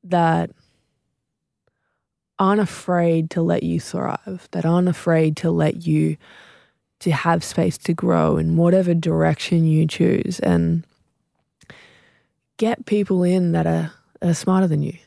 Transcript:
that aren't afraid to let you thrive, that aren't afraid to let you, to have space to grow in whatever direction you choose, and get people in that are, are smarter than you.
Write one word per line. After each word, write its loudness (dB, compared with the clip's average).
that 0
aren't 2
afraid 0
to -4
let 0
you -2
thrive, -8
that -4
aren't 2
afraid 0
to -2
let -2
you, 0
to -2
have 0
space -2
to -4
grow 2
in 0
whatever 2
direction 0
you 2
choose, -2
and 0
get -2
people 0
in 2
that 0
are, -2
are 0
smarter 2
than 0
you. -6